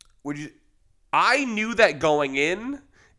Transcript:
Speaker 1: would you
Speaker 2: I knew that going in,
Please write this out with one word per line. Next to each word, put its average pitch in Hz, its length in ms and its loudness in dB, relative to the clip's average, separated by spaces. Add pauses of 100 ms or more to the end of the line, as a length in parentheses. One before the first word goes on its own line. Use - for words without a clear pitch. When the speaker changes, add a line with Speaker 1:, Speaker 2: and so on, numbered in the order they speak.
(240)
Speaker 1:
would 147 140 -8
you 151 120 -14 (600)
Speaker 2:
I 233 320 2
knew 220 300 -4
that 170 260 4
going 147 360 0
in, 202 440 -2 (380)